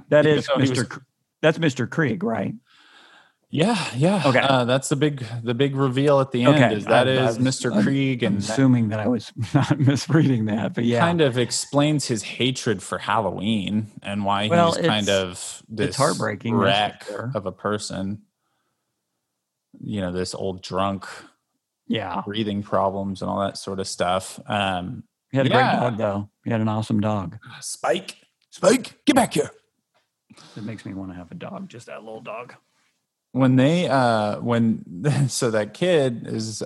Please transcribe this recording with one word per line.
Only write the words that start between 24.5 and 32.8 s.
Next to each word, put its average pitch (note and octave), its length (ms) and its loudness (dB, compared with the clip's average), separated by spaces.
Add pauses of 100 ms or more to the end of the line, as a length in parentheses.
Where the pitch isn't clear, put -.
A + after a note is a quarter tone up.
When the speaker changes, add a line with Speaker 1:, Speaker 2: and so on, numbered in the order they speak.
Speaker 1:
He C3+ 80 -2
had C3 80 4
a D3+ 40 2
Speaker 2:
yeah. A#3 220 4
Speaker 1:
great - 80 0
dog, A#2 180 -2
though. G#2 320 -2 (140)
He A#2 60 -6
had A2+ 100 0
an A2 80 0
awesome G#2+ 320 -2
dog. G#2+ 380 -2 (220)
Speaker 2:
Spike, - 560 -6 (340)
Spike, G#3+ 560 2
get C#4+ 100 6
back A#3+ 180 4
here. D3 160 0 (1080)
Speaker 1:
It A#2 60 -12
makes G#2 220 -12
me G2+ 100 -10
wanna F#2 200 -12
have F2 160 -16
a - 40 -16
dog, F#3+ 340 -12
just - 180 -20
that - 180 -16
little A2 160 -14
dog. A#2 340 -14 (800)